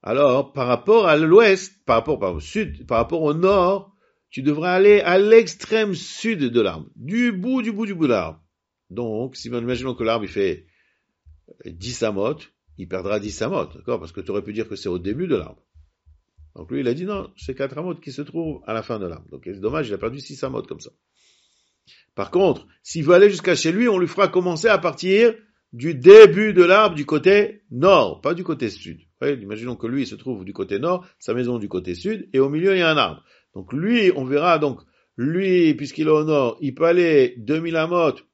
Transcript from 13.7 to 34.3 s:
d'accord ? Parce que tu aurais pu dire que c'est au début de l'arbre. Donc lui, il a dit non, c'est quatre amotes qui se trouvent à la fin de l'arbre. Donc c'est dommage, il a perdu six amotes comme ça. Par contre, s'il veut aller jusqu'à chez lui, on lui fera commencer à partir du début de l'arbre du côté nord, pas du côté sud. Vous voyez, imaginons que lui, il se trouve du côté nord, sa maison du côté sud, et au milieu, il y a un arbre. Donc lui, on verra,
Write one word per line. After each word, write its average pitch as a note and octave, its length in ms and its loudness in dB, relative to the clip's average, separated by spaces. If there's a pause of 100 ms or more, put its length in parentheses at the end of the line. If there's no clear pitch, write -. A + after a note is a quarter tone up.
d'accord ? A#2+ 240 -8
Parce E2+ 140 -18
que G2 80 -14
tu F#2+ 100 -12
aurais G2+ 100 -6
pu G#2 120 -14
dire G#2+ 160 -8
que G2+ 60 -12
c'est F#2+ 140 -10
au F2+ 100 -6
début A2+ 280 -8
de D3 80 -2
l'arbre. E2+ 260 -10 (920)
Donc E2+ 160 -18
lui, C3+ 80 -8
il C3 80 -4
a A#2+ 60 -2
dit F3 120 -8
non, G3 320 -10
c'est - 180 -14
quatre C3+ 220 -10
amotes E3+ 240 -10
qui C#3 100 -18
se C#3 100 -14
trouvent D#3+ 440 -10
à G#2+ 80 -8
la A2+ 80 -6
fin A2 180 -8
de F#2+ 60 -10
l'arbre. E2 240 -12
Donc C#2 160 -20
c'est G2 140 -14
dommage, B2+ 300 -4
il G2+ 40 -6
a F#2+ 40 -8
perdu A#2 220 -8
six C3+ 240 -16
amotes C3 240 -10
comme - 120 -14
ça. - 100 -20 (1300)
Par G2+ 160 -10
contre, F3+ 360 0 (160)
s'il D#3+ 220 -8
veut E3+ 80 4
aller G3+ 160 8
jusqu'à F3+ 260 -2
chez E3 160 -2
lui, A3+ 160 0
on G3+ 100 0
lui F3+ 100 -2
fera G3 200 -2
commencer F3+ 400 -2
à G#3 100 2
partir F#3 560 0 (380)
du C#3 240 -8
début G3 580 10
de F3+ 100 6
l'arbre F#3+ 320 4
du C#3+ 100 -6
côté F#3 560 0 (100)
nord, C#3+ 480 2
pas D#3 140 -4
du F3 100 -8
côté C3 260 -6
sud. F2+ 280 -18
Vous - 300 -10
voyez, C3+ 140 -4
imaginons G#2+ 340 -12
que A2+ 120 -10
lui, C3 160 -4
il - 40 -8
se G#2 80 -16
trouve G#2+ 280 -12
du G2 80 -16
côté G2 280 -8
nord, F3 260 -4 (140)
sa - 140 -8
maison A#2+ 240 -4
du G#2 120 -8
côté F2+ 260 -8
sud, G3 380 -10
et C3+ 60 0
au C#3 100 2
milieu, F3 260 -2
il F#3 40 -2
y - 20 0
a E3 100 0
un D3+ 60 0
arbre. F2+ 260 -4 (300)
Donc F#2+ 180 -16
lui, G3 440 0
on C3 100 -6
verra, D3+ 340 0